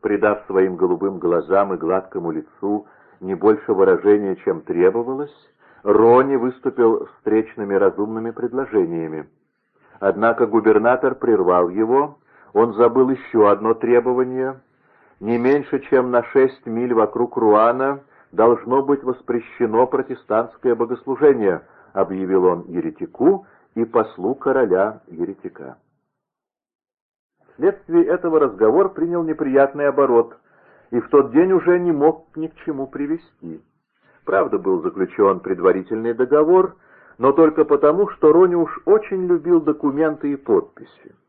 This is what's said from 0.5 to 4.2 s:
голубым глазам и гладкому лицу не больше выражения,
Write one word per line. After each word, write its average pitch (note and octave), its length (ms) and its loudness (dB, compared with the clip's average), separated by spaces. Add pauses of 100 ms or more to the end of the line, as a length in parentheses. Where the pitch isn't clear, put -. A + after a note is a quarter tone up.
голубым F2+ 440 -2
глазам F2 540 0
и F2 40 -8
гладкому E2+ 540 -6
лицу G2+ 560 -8 (320)
не F#2 160 -8
больше G#2 380 0
выражения, F#2+ 640 2